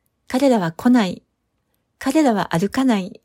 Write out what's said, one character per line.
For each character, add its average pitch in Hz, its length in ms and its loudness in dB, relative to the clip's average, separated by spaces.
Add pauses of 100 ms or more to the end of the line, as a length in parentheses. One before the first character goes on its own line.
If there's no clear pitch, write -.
(280)
彼 269 200 0
ら 240 100 4
は 165 140 -4
来 - 180 0
な 240 160 4
い。 - 160 -10 (760)
彼 302 240 0
ら 254 100 2
は 185 220 -4
歩 185 160 -2
か 269 140 -2
な 233 140 2
い。 180 260 -10